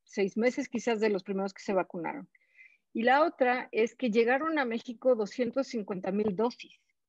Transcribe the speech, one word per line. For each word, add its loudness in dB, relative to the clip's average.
seis -2
meses 0
quizás -2
de 2
los -2
primeros -4
que -20
se -4
vacunaron. -4
Y -2
la 6
otra 0
es 0
que -2
llegaron 2
a 0
México -2
doscientos -2
cincuenta -6
mil 0
dosis. -4